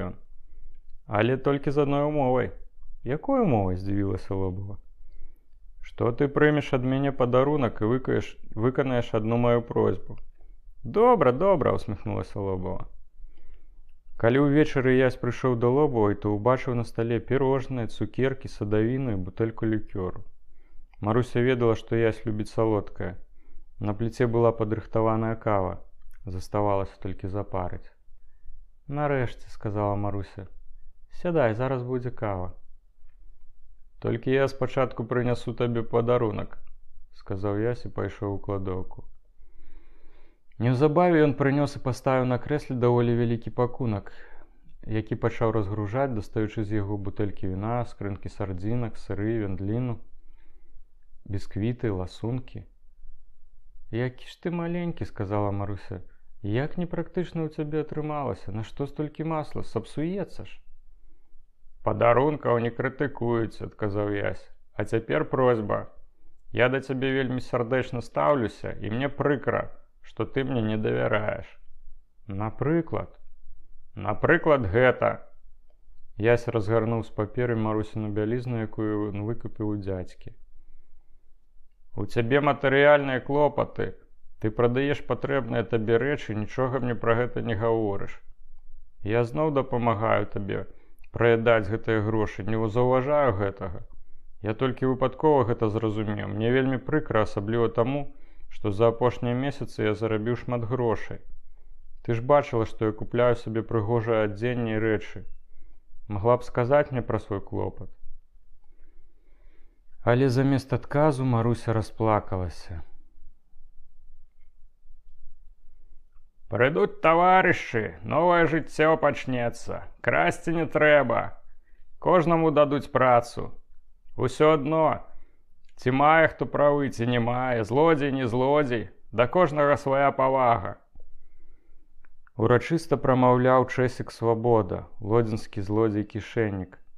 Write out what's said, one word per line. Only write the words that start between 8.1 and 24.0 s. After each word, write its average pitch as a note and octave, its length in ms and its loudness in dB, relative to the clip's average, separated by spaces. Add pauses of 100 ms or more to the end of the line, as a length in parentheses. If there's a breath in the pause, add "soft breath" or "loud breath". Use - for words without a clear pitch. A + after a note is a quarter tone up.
выканаеш B2+ 640 0
адну A2+ 220 2
маю A#2+ 240 4
просьбу». G#2+ 560 0 (640)
«Добра, G3+ 480 6
добра», — C#3 480 4
усміхнулася G2+ 600 -4
Лобава. F#2+ 480 -4 (1300)
Калі B2 240 4
ўвечары C#3 560 4
Ясь B2+ 160 4
прыйшоў B2 400 0
да A#2 160 4
Лобавай, A#2+ 480 4
то G#2 160 0
ўбачыў B2 400 2
на A#2+ 80 0
стале A#2 400 -2
пірожныя, C3 640 0
цукеркі, B2 640 -2
садавіну A2 640 0
і F#2 80 -2
бутэльку A2+ 400 -2
лікёру. G#2 640 -2 (720)
Маруся A#2 400 2
ведала, A#2+ 400 4
што - 160 -2
Ясь A2+ 320 2
любіць G#2+ 240 -4
салодкае. G2+ 640 0 (640)
На G#2 160 -2
пліце A#2 320 0